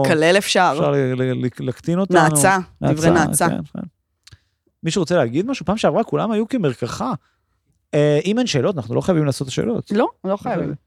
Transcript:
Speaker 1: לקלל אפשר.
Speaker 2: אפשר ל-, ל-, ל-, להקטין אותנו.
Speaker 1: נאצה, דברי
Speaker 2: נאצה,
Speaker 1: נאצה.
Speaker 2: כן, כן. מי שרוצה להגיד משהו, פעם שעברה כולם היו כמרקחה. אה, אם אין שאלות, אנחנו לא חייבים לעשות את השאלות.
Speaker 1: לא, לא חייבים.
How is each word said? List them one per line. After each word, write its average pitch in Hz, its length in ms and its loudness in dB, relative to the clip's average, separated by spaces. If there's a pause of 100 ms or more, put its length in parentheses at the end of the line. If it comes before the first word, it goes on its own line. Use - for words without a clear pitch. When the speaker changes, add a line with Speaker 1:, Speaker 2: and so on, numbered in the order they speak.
Speaker 1:
לקלל 160 340 4
אפשר. 190 360 2
Speaker 2:
אפשר 147 160 0
ל-, 143 60 0
ל-, 127 480 -2
ל-, 127 40 0 (120)
להקטין 139 380 -4
אותנו. 185 240 2
Speaker 1:
נאצה, 190 360 4 (240)
דברי 151 280 2
Speaker 2:
נאצה, 170 160 2
Speaker 1:
נאצה. - 220 0
Speaker 2:
כן, - 80 -2 (160)
כן. - 80 -10 (1040)
מי 160 80 -2
שרוצה 175 260 0
להגיד 143 300 2
משהו, 262 200 -6
פעם 196 100 0
שעברה 190 280 2
כולם 185 260 -2
היו 220 180 -2
כמרקחה. 185 640 -4 (840)
אה, 147 300 4
אם 214 140 0
אין 247 80 0
שאלות, 160 300 0
אנחנו 117 180 -6
לא 131 60 2
חייבים 156 240 0
לעשות 139 220 -2
את 131 60 -12
השאלות. 208 420 -4
Speaker 1:
לא, 240 140 2 (160)
לא 190 120 -2
חייבים. 175 380 -4 (120)